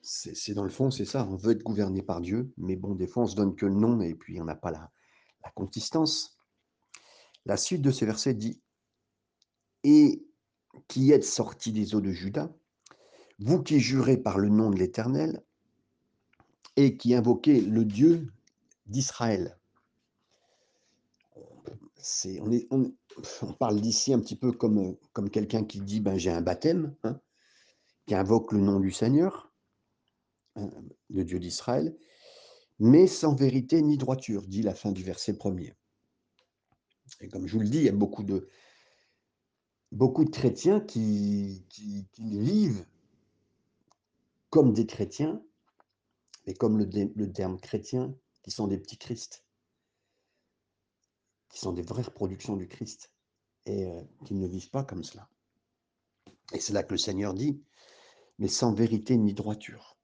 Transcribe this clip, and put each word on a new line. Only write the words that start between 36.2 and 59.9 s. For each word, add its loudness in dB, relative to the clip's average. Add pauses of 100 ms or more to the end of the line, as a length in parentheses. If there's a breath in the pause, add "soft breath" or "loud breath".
Et -18
comme -10
je -10
vous 0
le 0
dis, 0
il 2
y 6
a 0
beaucoup 0
de, -4 (1400 soft breath)
beaucoup 4
de 0
chrétiens 2
qui, -2
qui, -12
qui -8
vivent 0 (1600)
comme 6
des 2
chrétiens, -6 (1040)
mais -10
comme 0
le 0
dé-, -4
le -4
terme -6
chrétien, -8 (280)
qui -20
sont -4
des -4
petits -16
Christ, -16 (2000)
qui -20
sont -8
des -8
vraies -8
reproductions -8
du -10
Christ, -16 (540)
et, -4
euh, -10 (240)
qui -10
ne -4
vivent -10
pas -4
comme -10
cela. -20 (1200)
Et -6
c'est -6
là -2
que -6
le -4
Seigneur -4
dit, « -4 (800 soft breath)
Mais -2
sans 0
vérité 0
ni 2
droiture. » -10